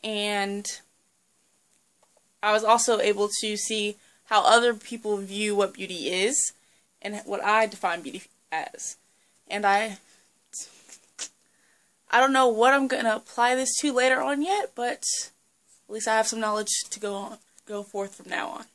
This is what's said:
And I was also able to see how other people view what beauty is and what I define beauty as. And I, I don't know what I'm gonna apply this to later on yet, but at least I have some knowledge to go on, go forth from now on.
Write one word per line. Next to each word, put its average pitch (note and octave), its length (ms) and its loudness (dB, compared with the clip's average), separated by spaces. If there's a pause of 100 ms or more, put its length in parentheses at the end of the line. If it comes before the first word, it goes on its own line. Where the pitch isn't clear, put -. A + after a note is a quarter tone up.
And G#3 640 -2 (1800)
I G#3+ 80 4
was A3 120 4
also A#3 360 4
able G#3 300 2 (120)
to G#3+ 140 -2
see G#3 420 -4 (280)
how G#3 180 2
other A#3 300 4
people G#3+ 440 -6
view G3+ 380 -4
what G3 180 0
beauty F3+ 360 -8
is G3 440 0 (480)
and G#3 240 -8
what G3 180 -6
I A3 220 4
define F#3 360 -6
beauty D#3 220 -12 (280)
as. - 460 -10 (500)
And G#3 180 -4
I, G3+ 320 2 (2000)
I A#3 100 4
don't C4+ 140 4
know C4 140 6
what A#3+ 260 6
I'm C4+ 140 2
gonna A#3+ 280 0
apply A#3+ 400 0
this C4 240 -2
to C#4+ 140 0
later B3+ 280 4
on C#4 200 0
yet, G4 340 -2
but A#3+ 280 -4 (840)
at G#3 60 -12
least A3 140 -6
I A3 80 2
have A3 120 4
some A3+ 120 -4
knowledge G#3+ 320 -2 (180)
to - 100 -10
go G3+ 160 -6
on, G3 220 -10 (280)
go G#3 180 -8
forth G3+ 320 -8
from - 140 -20
now - 200 -4
on. - 260 -12